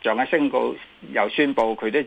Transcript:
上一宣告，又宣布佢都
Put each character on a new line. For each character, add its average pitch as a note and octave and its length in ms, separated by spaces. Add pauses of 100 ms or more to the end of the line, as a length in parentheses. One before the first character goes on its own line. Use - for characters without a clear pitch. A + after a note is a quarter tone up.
上 A2 140
一 - 140
宣 D3 200
告， B2 240 (380)
又 G#2+ 160
宣 C#3 260
布 A2+ 220
佢 A2 160
都 D3 160